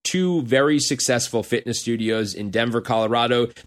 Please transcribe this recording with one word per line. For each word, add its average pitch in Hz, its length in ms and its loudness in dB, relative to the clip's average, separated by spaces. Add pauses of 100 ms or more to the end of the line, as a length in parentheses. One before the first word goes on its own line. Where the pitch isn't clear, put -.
two 180 400 0
very 135 360 2
successful 123 640 0
fitness 120 380 -2
studios 110 520 -2
in 104 180 -6
Denver, 117 300 0
Colorado 117 680 2 (180)